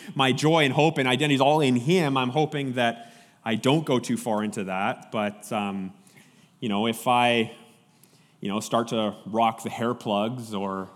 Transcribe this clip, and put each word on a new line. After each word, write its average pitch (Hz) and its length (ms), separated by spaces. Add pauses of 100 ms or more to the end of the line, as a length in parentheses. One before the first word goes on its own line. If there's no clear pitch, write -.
(140)
my 131 180
joy 151 320
and 131 100
hope 156 240
and 131 100
identity 139 280
is 127 40
all 147 220
in 127 140
Him, 139 420
I'm 127 100
hoping 143 460
that 117 400 (280)
I 113 120
don't 139 320
go 131 120
too 117 200
far 107 260
into 104 200
that. 95 480
But, 104 380
um, 98 440 (640)
you 120 80
know, 104 180
if 117 220
I, 120 440 (880)
you 101 80
know, 104 120
start 117 260
to 110 300 (100)
rock 113 380
the 117 40
hair 117 260
plugs 110 600
or 95 420